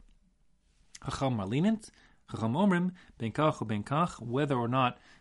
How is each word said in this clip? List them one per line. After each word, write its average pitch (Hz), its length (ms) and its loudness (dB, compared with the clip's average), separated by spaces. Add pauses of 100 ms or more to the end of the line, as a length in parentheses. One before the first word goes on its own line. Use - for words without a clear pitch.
(1040)
Chacham 131 340 -2
marlinint, 147 520 0 (400)
chacham 113 240 -2
omrim, 180 380 2 (260)
ben 113 140 -4
kach 151 280 2
u 117 60 -4
ben 107 180 -2
kach, 160 360 0
whether 135 360 0
or 120 120 0
not 123 320 0 (220)